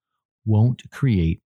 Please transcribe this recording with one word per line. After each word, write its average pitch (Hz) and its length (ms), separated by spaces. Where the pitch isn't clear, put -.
won't 110 460
create 90 560